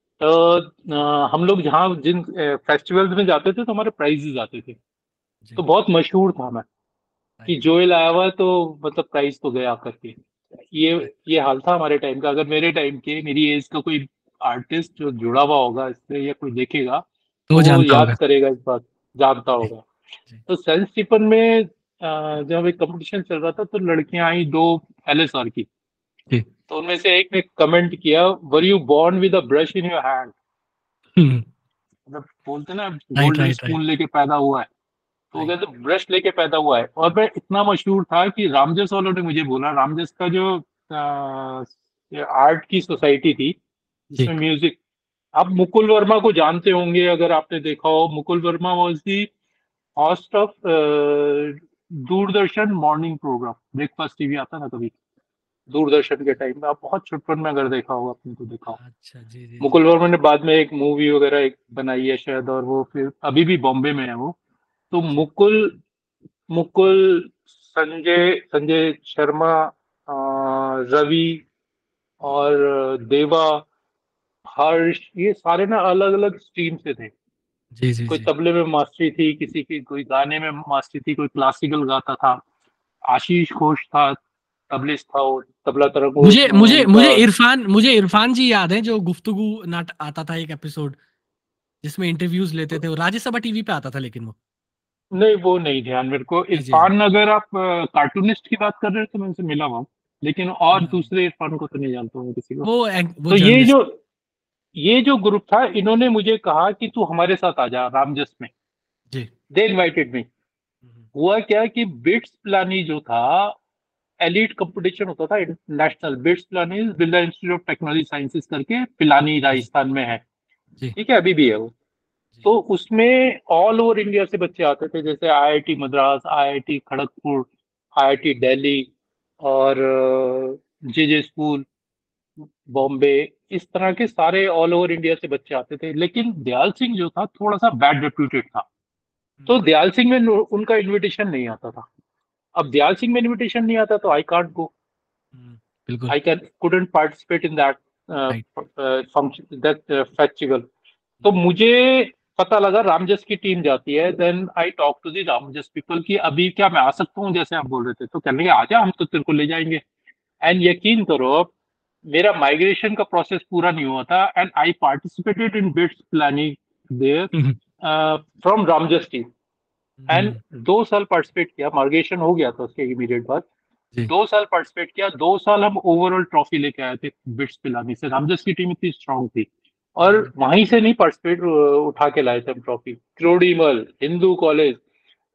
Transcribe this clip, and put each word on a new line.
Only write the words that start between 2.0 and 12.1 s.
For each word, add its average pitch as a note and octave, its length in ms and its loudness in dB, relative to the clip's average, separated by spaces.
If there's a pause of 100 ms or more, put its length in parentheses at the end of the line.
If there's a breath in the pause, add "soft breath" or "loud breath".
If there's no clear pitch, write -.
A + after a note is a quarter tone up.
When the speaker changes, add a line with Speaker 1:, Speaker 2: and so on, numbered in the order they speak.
Speaker 1:
अ, D3 340 -4
फेस्टिवल्स F3+ 600 0
में G3 100 0
जाते F3+ 260 2
थे A#3 120 -4
तो A3+ 80 -4
हमारे A3 180 -4
प्राइजेस D3 460 -4
आते A#2 240 -10
थे। A#2+ 120 -18 (680)
Speaker 2:
जी। - 120 -20
Speaker 1:
तो F3 80 -6
बहुत E3 280 2
मशहूर F3+ 420 2
था B2+ 180 -10
मैं A#2 120 -10 (840)
कि F3 60 -2
Speaker 2:
राइट। C3 100 -6
Speaker 1:
जोएल F3 300 4
आया E3 160 4
हुआ F3 160 2
है F#3+ 60 0
तो F3+ 540 -2
मतलब D3+ 280 -6
प्राइज C#3+ 280 -4
तो C#3 100 -6
गया B2 240 -4
करके। A#2 400 -16 (600)
ये, D#3+ 240 2
Speaker 2:
राइट। C#3 160 -10 (140)
Speaker 1:
ये D#3 120 2
हाल C3+ 200 0
था F3 140 0
हमारे D3+ 240 0
टाइम C3+ 220 -6